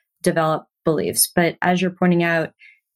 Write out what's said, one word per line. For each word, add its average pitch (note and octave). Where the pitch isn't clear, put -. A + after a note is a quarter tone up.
develop D#3+
beliefs. F2+
But E3+
as F3+
you're F#3
pointing F3+
out, E3